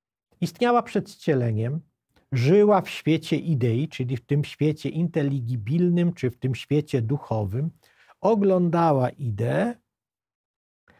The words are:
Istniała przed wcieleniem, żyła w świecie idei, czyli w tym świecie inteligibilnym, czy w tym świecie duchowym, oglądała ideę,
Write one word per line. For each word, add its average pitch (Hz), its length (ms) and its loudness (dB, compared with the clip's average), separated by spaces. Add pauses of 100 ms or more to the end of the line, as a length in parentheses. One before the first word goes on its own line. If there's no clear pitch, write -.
(420)
Istniała 240 420 0
przed - 260 -4
wcieleniem, 120 680 -2 (520)
żyła 190 500 4
w - 80 -12
świecie 160 480 -2
idei, 123 500 0
czyli 120 300 -6
w - 80 -14
tym 143 180 0
świecie 151 460 -4
inteligibilnym, 156 1200 0
czy 127 180 -2
w - 60 -20
tym 127 180 -4
świecie 143 460 -2
duchowym, 113 680 -4 (520)
oglądała 170 880 2
ideę, 131 680 -2 (1200)